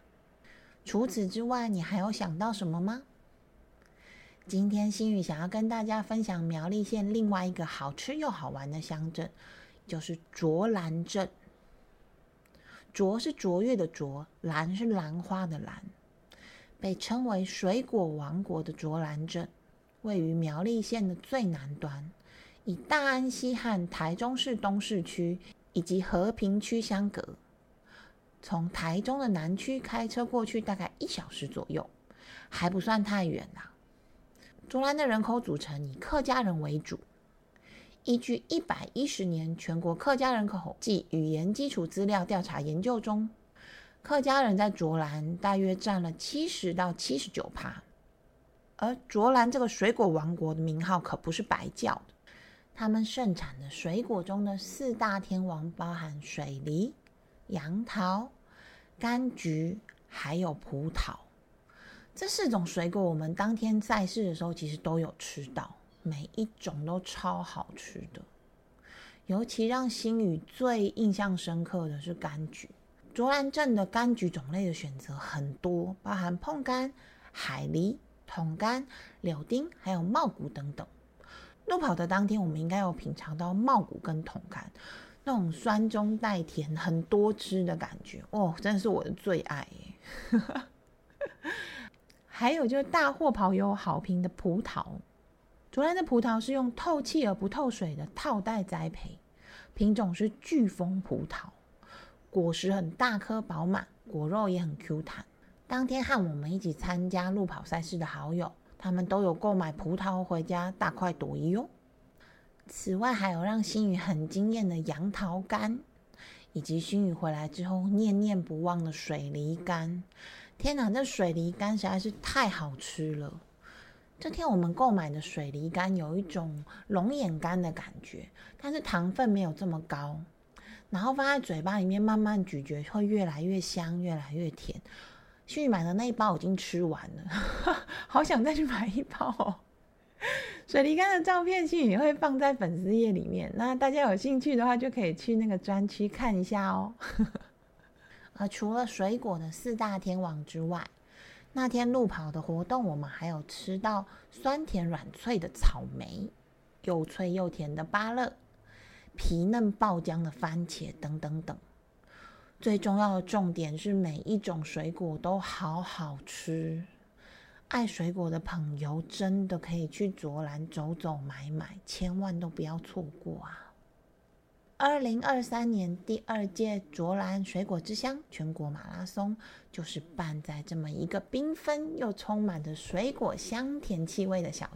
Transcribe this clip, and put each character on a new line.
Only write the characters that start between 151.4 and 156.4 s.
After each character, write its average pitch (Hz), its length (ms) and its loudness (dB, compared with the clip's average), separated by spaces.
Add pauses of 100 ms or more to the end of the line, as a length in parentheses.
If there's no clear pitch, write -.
那 262 160 0
天 240 240 2
路 254 140 4
跑 156 260 -4
的 160 80 -4
活 165 240 -2
动， 247 200 0
我 160 120 0
们 143 120 -4
还 156 180 -8
有 160 160 -4
吃 190 360 -6
到 202 280 0 (240)
酸 294 340 -2
甜 175 240 0
软 156 240 -4
脆 233 260 -2
的 - 120 -4
草 - 340 4 (100)
莓， 175 380 -8 (520)